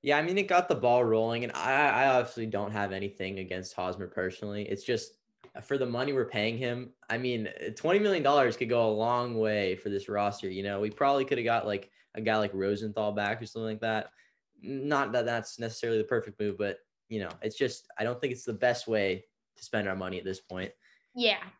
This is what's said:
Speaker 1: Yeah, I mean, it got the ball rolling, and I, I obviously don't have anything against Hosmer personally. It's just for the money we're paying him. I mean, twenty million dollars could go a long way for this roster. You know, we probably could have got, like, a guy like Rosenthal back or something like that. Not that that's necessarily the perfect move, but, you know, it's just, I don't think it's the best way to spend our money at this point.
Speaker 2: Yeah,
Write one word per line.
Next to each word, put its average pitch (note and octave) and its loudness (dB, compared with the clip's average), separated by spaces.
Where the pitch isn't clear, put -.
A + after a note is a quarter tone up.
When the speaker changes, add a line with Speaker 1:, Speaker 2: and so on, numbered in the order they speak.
Speaker 1:
Yeah, C#3+ 4
I D#3 2
mean, F3+ 0
it G3+ 0
got F3+ 4
the D3 4
ball B2 6
rolling, A2+ 2
and B2 -6
I, C3 4
I - 6
obviously A#2+ 2
don't G2+ -2
have G2+ -2
anything G2 -6
against F#2 -8
Hosmer F#2 -4
personally. G2+ -6
It's - -6
just A#2 -4
for C#3 -2
the C3 0
money B2+ -2
we're B2+ 0
paying A2 -2
him. B2 -4
I A#2 -2
mean, B2 -2
twenty F#3+ 2
million G3 2
dollars C3+ 4
could A#2 -2
go A#2 4
a G#2+ 2
long A#2+ 0
way G#2 2
for G2 -8
this G2 -4
roster. G2+ -2
You F#2+ -4
know, G2+ -2
we G#2+ 0
probably C#3 2
could C3+ 0
have A#2 -2
got, A#2 2
like, G2+ -4
a A2 -8
guy A2 2
like G#2 2
Rosenthal G#2 0
back G#2 -2
or A2 -10
something A2+ -8
like G#2+ -6
that. A2 -2
Not C#3 0
that A#2+ 2
that's A#2 -4
necessarily A2+ -2
the G#2+ 2
perfect A2 -2
move, G#2 -2
but, G2+ -2
you A2 -6
know, F2+ -4
it's A2 -6
just, B2 -2
I G#2+ 0
don't B2 -2
think B2+ -2
it's B2 -10
the A#2+ -4
best A#2+ 0
way G2 0
to - -18
spend G#2 -2
our F#2+ -2
money F#2 -6
at F2 -10
this F#2 -6
point. F#2 -8
Speaker 2:
Yeah, G#3+ 2